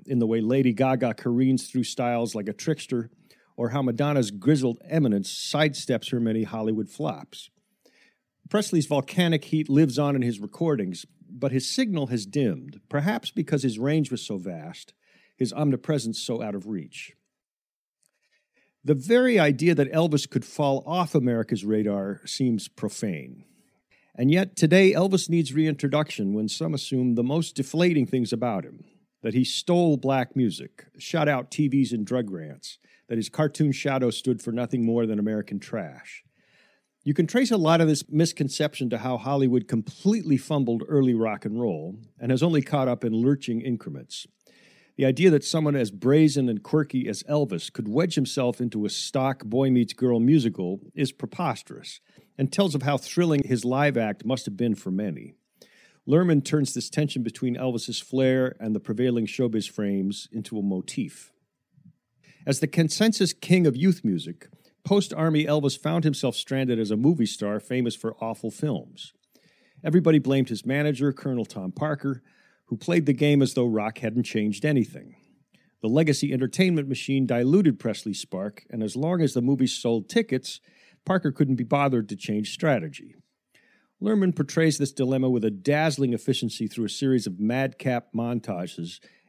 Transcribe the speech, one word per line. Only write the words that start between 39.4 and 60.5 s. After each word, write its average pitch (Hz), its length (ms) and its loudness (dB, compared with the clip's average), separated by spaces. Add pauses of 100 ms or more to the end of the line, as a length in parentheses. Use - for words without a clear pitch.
completely 156 720 0
fumbled 123 500 0
early 135 280 4
rock 110 300 -2
and 110 160 -4
roll 90 360 -4 (240)
and 120 100 -2
has 131 120 2
only 160 200 4
caught 139 240 0
up 120 160 -2
in 113 120 -2
lurching 120 480 0
increments. 98 640 -8 (680)
The 135 100 2
idea 143 240 4
that 143 120 4
someone 151 320 0
as 117 160 0
brazen 135 580 4
and 107 140 -2
quirky 139 460 0
as 101 160 -6
Elvis 139 480 -2
could - 160 -6
wedge 160 260 0
himself 123 460 -2
into 107 260 -2
a 101 40 -2
stock - 540 -4
boy 131 260 0
meets 120 220 2
girl 120 280 2
musical 113 580 2 (160)
is 143 160 -2
preposterous - 880 -8 (380)
and 139 140 0
tells 190 220 0
of 135 80 -2
how 139 140 0
thrilling 156 480 0
his 120 200 -2
live 135 320 2
act 107 280 -2
must 123 200 -2
have 101 120 -8
been 117 180 0
for - 160 -8
many. 92 440 -6 (720)
Luhrmann 156 360 4
turns 147 300 0
this - 160 -6
tension 143 320 -2
between 120 340 -4
Elvis's 123 440 -4
flair 131 600 2
and 107 140 -2
the 104 60 -2
prevailing 117 460 0
showbiz 113 420 -2
frames 98 640 -4
into 110 260 -8